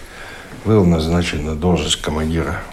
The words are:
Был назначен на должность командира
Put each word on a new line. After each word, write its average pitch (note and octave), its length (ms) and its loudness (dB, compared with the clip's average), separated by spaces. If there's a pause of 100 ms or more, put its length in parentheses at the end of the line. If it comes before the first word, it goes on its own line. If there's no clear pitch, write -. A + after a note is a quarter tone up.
(640)
Был G#2 220 6
назначен E2 600 2
на D#2 100 -2
должность D#2+ 460 0
командира D#2 600 -2 (120)